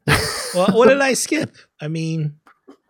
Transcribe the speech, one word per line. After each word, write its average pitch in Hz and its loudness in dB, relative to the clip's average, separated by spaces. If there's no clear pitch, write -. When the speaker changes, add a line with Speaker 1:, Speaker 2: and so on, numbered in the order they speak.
Speaker 1:
<laughs> 139 2
Speaker 2:
Well, 180 0
what 247 6
did 277 4
I 269 0
skip? - -4
I 151 -8
mean 160 -6